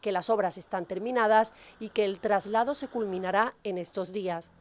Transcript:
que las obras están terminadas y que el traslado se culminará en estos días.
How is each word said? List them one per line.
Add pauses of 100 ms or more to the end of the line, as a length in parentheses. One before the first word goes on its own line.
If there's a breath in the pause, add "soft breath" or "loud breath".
que
las
obras
están
terminadas (280 loud breath)
y
que
el
traslado
se
culminará (100)
en
estos
días.